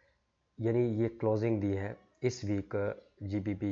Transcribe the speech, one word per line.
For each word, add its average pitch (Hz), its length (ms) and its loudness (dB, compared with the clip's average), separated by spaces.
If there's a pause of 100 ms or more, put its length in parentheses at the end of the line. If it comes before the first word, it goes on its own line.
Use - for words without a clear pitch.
(600)
यानी 117 300 2
ये 110 180 2
क्लोजिंग 110 540 2
दी 101 100 2
है 98 240 -2 (280)
इस 120 220 -2
वीक 101 300 -2 (480)
जीबीपी 101 480 -2